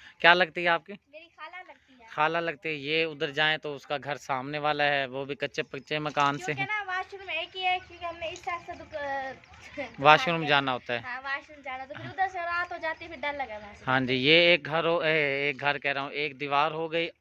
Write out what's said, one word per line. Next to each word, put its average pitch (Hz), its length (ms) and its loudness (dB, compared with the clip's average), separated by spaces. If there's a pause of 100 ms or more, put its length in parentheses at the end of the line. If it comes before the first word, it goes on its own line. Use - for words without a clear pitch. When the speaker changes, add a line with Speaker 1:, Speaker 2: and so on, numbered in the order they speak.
(200)
Speaker 1:
क्या 170 140 10
लगती 180 280 0
है 175 60 2
आपकी? 170 240 0
Speaker 2:
मेरी 302 340 -20
खाला 330 320 -14
लगती 349 440 -20
है। - 80 -20
Speaker 1:
खाला 160 300 0
लगती 160 280 -4
है। 156 60 -2
ये 151 300 0
उधर 151 260 -4
जाएं 156 280 2
तो 147 160 -6
उसका 143 240 -4
घर 135 180 -6
सामने 139 420 -4
वाला 147 260 2
है, 143 220 2
वो 135 180 -6
भी 135 100 -6
कच्चे 147 280 -4
पक्चे 147 360 -6
मकान 147 380 2
से - 80 -8
Speaker 2:
क्योंकि 147 160 -2
Speaker 1:
हैं। 392 80 -4
Speaker 2:
ना 403 280 -4
वॉशरूम 381 340 -8
एक 339 260 -6
ही 370 60 -8
है, 370 160 2
क्योंकि 349 260 -16
हमने 339 240 -8
इस 349 120 -10
साइड 349 200 -6
से 349 120 -12
दुक-, 277 1300 -8
Speaker 1:
वॉशरूम 151 360 8
Speaker 2:
दुकान 160 120 0
Speaker 1:
जाना 139 240 4
होता 123 220 -4
है। 117 60 -2
Speaker 2:
हाँ, 247 200 -8
वॉशरूम 285 420 -8
जाना, 262 220 -10
तो 269 100 -12
फिर - 120 -10
उधर 381 220 0
से 381 100 -8
रात 349 340 -4
हो 349 60 -8
जाती 330 260 -6
है, 339 60 -12
फिर 302 100 -12
डर 285 180 -4
लगे 220 200 -8
वहाँ 208 160 -16
से। - 120 -20
Speaker 1:
हाँ 131 140 2
जी, 127 140 0
ये 165 400 6
एक 147 100 2
घर 156 220 0
हो, 170 160 2
ए, 143 480 2
एक 131 80 -4
घर 143 200 0
कह 139 140 -2
रहा 139 120 -4
हूँ, 143 80 -8
एक 143 260 -6
दीवार 143 340 2
हो 160 160 -4
गई 165 200 -2 (120)